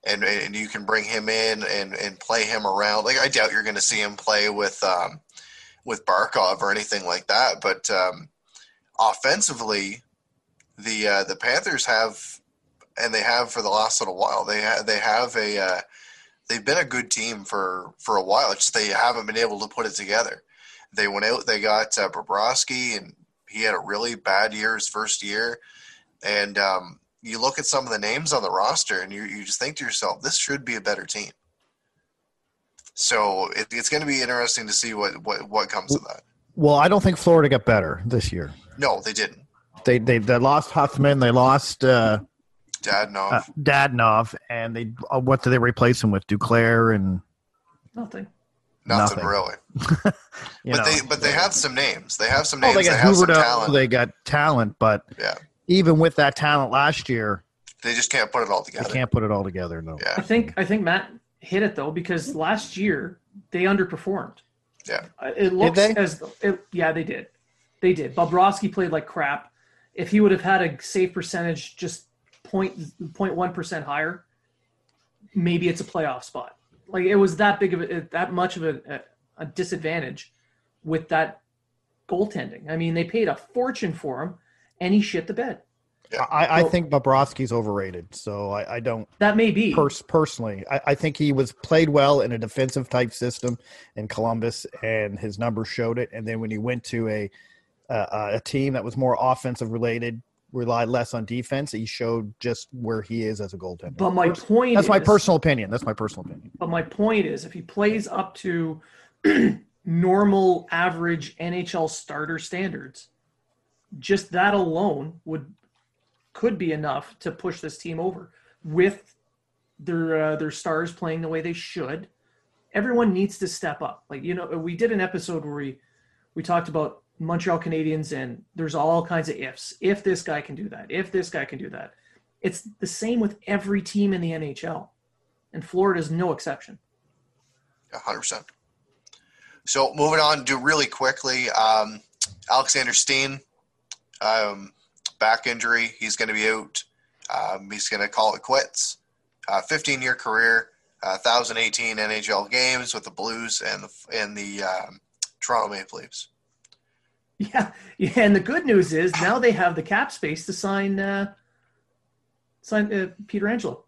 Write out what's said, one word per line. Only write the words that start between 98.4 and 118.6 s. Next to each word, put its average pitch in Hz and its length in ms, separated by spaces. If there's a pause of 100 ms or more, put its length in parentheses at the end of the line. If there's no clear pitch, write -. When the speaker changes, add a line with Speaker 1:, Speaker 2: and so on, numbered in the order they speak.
Speaker 2:
that 120 120
was 120 100
more 127 240
offensive 127 520
related, 117 500 (320)
relied 120 340
less 120 260
on 113 120
defense, 131 480
he 113 120
showed 117 540
just 120 320
where 113 300
he 113 220
is 107 180
as 95 120
a 98 40
goaltender. 90 400
Speaker 3:
But 190 140
my 180 180
Speaker 2:
Pers-, 170 160
Speaker 3:
point 240 300
Speaker 2:
that's 202 120
my 196 120
Speaker 3:
is 196 60
Speaker 2:
personal 202 300
opinion. 135 340
That's 117 160
my 110 80
personal 104 320
opinion. - 320
Speaker 3:
But 170 120
my 165 120
point 208 440
is, 143 180
if 160 80
he 170 100
plays 208 460
up 190 280
to 165 460 (440)
<clears throat> 294 340 (260)
normal, 185 840
average 170 640
N 175 160
H 180 220
L 160 140
starter 151 500
standards, 165 680 (920)
just 196 320
that 190 220
alone 160 720
would, 139 280 (800)
could 220 240
be 165 140
enough 147 480
to 170 120
push 170 300
this 151 160
team 160 220
over 185 320 (320)